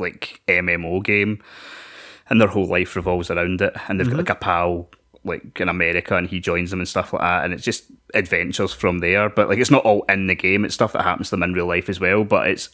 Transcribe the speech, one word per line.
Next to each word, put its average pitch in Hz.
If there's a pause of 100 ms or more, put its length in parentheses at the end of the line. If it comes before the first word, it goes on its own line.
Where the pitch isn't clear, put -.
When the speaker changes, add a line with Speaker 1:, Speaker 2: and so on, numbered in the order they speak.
Speaker 1:
like, -
M 90
M 85
O 87
game. 104 (880)
And 113
their 107
whole 98
life 90
revolves 90
around 90
it. 98 (100)
And 98
they've 110
Speaker 2:
Mm-hmm. 123
Speaker 1:
got, 175
like, -
a -
pal, 87 (340)
like, -
in 90
America, 87
and 90
he 90
joins 87
them 92
and 87
stuff -
like -
that. 87
And 90
it's -
just - (280)
adventures 92
from 90
there. 92
But, 104
like, 98
it's 123
not 135
all 104
in 98
the 92
game. 95
It's -
stuff 110
that -
happens 90
to 101
them 87
in 90
real 87
life 87
as 92
well. 98
But 98
it's -